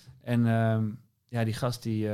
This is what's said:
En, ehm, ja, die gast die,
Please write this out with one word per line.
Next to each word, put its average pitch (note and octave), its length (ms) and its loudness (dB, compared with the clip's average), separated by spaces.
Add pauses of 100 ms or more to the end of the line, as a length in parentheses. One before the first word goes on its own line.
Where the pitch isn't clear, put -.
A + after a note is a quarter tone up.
(220)
En, A#2+ 240 2
ehm, A2+ 380 2 (440)
ja, A#2 160 -2
die A2 100 -2
gast A#2+ 280 -4
die, G#2+ 320 -2